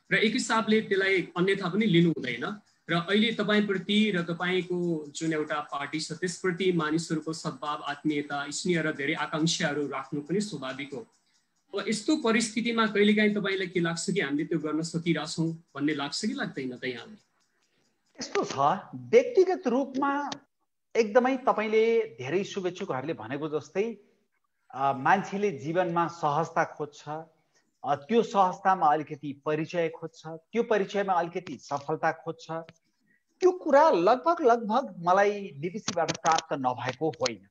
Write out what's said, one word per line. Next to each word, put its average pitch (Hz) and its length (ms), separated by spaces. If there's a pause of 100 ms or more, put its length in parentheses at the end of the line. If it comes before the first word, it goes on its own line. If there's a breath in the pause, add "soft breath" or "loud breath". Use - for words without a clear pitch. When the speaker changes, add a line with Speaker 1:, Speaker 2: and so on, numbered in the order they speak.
(120)
Speaker 1:
र - 20
एक 202 180
हिसाबले 220 480
त्यसलाई 190 560
अन्यथा 185 320
पनि 214 180
लिनु 170 240
हुँदैन। 131 500 (300)
र 165 40
अहिले 202 380
तपाईँप्रति 208 760
र 180 120
तपाईँको 175 840
जुन 160 260
एउटा 151 280
पार्टी 147 400
छ - 120
त्यसप्रति 180 600
मानिसहरूको 160 600
सद्भाव, 151 500
आत्मीयता, 147 680
स्नेह 165 320
र 156 100
धेरै 143 220
आकाङ्क्षाहरू 151 720
राख्नु 139 340
पनि 180 200
स्वाभाविक 135 540
हो। 120 60
अब - 880
यस्तो 226 280
परिस्थितिमा 226 720
कहिलेकाहीँ 208 480
तपाईँलाई 190 320
के 180 140
लाग्छ 170 300
कि 180 100
हामीले 147 260
त्यो 165 120
गर्न 151 240
सकिरहेछौँ 165 720 (220)
भन्ने 147 200
लाग्छ 143 320
कि 240 60
लाग्दैन 156 440
त 120 80
यहाँलाई? 117 320 (1040)
Speaker 2:
यस्तो - 240
छ, 135 140 (360)
व्यक्तिगत 277 720
रूपमा 277 640 (680)
एकदमै 240 400
तपाईँले 220 840
धेरै 185 240
शुभेच्छुकहरूले 175 720
भनेको 139 340
जस्तै, 190 500 (760)
अ, 135 180
मान्छेले 190 580
जीवनमा 170 560
सहजता 156 580
खोज्छ, - 440 (760)
अ, 139 100
त्यो 220 280
सहजतामा 190 640
अलिकति 147 600
परिचय 160 420
खोज्छ, - 380
त्यो 165 360
परिचयमा 202 500
अलिकति 175 460
सफलता 156 540
खोज्छ। 160 400 (880)
त्यो 370 120
कुरा 311 380
लगभग, 254 500
लगभग 233 580
मलाई 196 600
बिबिसीबाट 175 520
प्राप्त 165 420
नभएको 127 580
होइन। 117 400